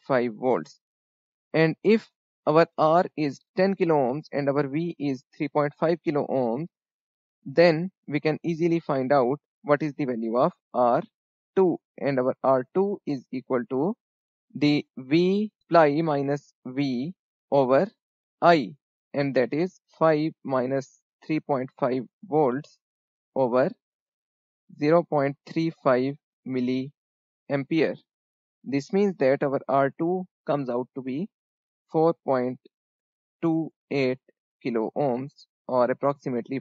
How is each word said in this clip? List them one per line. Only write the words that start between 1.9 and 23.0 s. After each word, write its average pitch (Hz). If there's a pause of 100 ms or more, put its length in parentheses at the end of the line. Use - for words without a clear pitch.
our 156 (120)
R 156 (120)
is 147 (180)
ten 190
kilo 165
ohms 139
and 139
our 139
V 165
is 139 (120)
three 147
point 147
five 165
kilo 143
ohms, 127 (760)
then 170 (160)
we 143
can 151
easily 165
find 135
out 139 (240)
what 147
is 147
the 147
value 113
of 156 (200)
R 123 (540)
two. 185 (200)
And 135
our 127
R 131
two 196
is 139
equal 127
to 151 (600)
the 147 (120)
V 180 (100)
supply 156
minus 143 (120)
V 131 (380)
over 135 (540)
I, 156 (380)
and 139
that 123
is 175 (180)
five 156 (100)
minus 135 (260)
three 156
point 135 (100)
five 127 (220)
volts 143 (580)